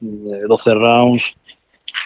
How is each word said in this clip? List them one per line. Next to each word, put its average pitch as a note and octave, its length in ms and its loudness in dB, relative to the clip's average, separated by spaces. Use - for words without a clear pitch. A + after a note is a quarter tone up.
Eh, G#2 460 -12
doce A2+ 240 2
rounds, A#2 640 2